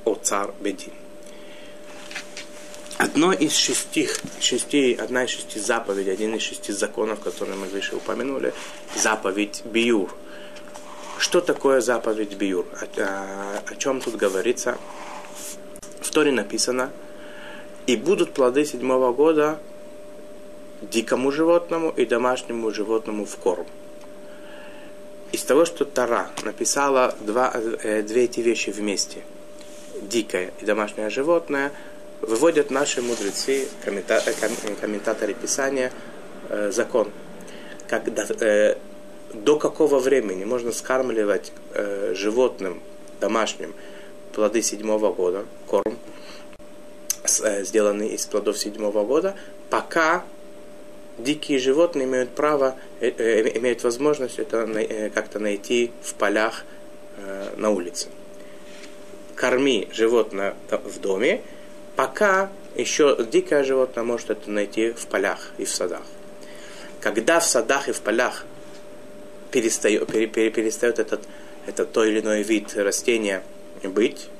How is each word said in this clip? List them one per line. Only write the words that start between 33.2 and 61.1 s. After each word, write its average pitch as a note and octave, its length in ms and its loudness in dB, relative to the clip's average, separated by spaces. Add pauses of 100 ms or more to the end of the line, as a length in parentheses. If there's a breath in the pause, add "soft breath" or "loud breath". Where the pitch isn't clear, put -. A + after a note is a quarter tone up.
коммента-, G2+ 420 2
э, A#2+ 140 2
ком-, G#2+ 400 -2
комментаторы G#2+ 540 -2
Писания, C3 580 0 (560 loud breath)
э, G#2 240 0
закон. G#2+ 400 2 (760 loud breath)
Когда, G#2+ 400 -2 (140)
э, G#2 360 6 (560)
до C#3 240 6
какого C#3+ 440 4
времени A2+ 440 2
можно A#2+ 280 -2
скармливать, A2+ 800 2 (220)
э, G2+ 400 0
животным G2+ 680 0 (380)
домашним G#2+ 520 0 (640 loud breath)
плоды G#2+ 280 4
седьмого G#2+ 520 2
года, F#2 300 0 (220)
корм, G#2+ 300 2 (1300 loud breath)
с-, - 160 2
э, G2+ 240 2
сделанный G#2 440 4
из G#2 180 -4
плодов G#2 320 0
седьмого G#2 460 0
года, E3 300 2 (360 loud breath)
пока D#3+ 540 2 (920)
дикие C3+ 420 0
животные C3+ 480 4
имеют B2+ 280 0
право, D3 420 2 (240 loud breath)
э, B2+ 160 2
э, A2+ 420 4
имеют A#2+ 240 2
возможность C3 560 2
это A2+ 280 0
на-, G#2+ 160 0
э, A2 260 -2
как-то G#2+ 300 -2
найти G#2+ 520 2 (120)
в - 120 -8
полях, A2 500 2 (520 loud breath)
э, G2 400 -8
на G#2+ 140 2
улице. F2 380 -2 (1300 loud breath)
Корми B2+ 540 4
животное A2 640 4 (140)
т-, - 100 0
в - 220 -8
доме, A2 400 2 (560 loud breath)